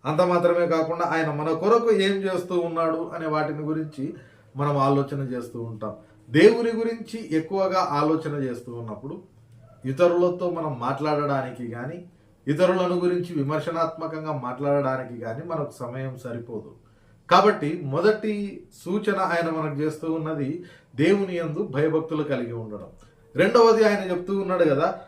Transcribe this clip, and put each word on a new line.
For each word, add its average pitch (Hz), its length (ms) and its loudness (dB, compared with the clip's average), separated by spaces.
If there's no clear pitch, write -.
అంత 156 160 2
మాత్రమే 175 460 4
కాకుండా 165 380 0
ఆయన 160 260 0
మన 151 220 -2
కొరకు 226 380 2
ఏం 196 200 4
చేస్తూ 185 480 -2
ఉన్నాడు 165 560 -2
అనే 160 120 -6
వాటిని 151 320 -2
గురించి 151 540 -6
మనం 143 220 0
ఆలోచన 139 420 2
చేస్తూ 123 420 -6
ఉంటాం. 107 320 -8
దేవుని 226 460 6
గురించి 226 600 -4
ఎక్కువగా 190 440 0
ఆలోచన 156 540 0
చేస్తూ 123 400 -6
ఉన్నప్పుడు 117 480 -10
ఇతరులతో 175 640 2
మనం 156 300 -4
మాట్లాడడానికి 135 920 -2
కానీ 143 340 -10
ఇతరులను 180 480 2
గురించి 175 400 -2
విమర్శనాత్మకంగా 156 960 -2
మాట్లాడడానికి 131 920 -2
కానీ 117 240 -8
మనకు 156 260 -6
సమయం 131 460 -10
సరిపోదు. 117 580 -12
కాబట్టి 175 540 4
మొదటి 202 800 0
సూచన 190 340 -2
ఆయన 170 300 0
మనకు 156 300 -4
చేస్తూ 156 340 -2
ఉన్నది 156 500 -4
దేవుని 185 400 2
యందు 170 320 -4
భయభక్తులు 151 560 0
కలిగి 123 300 -4
ఉండడం. 107 340 -10
రెండవది 226 480 8
ఆయన 196 280 2
చెప్తూ 196 300 -2
ఉన్నాడు 180 220 2
కదా 147 440 2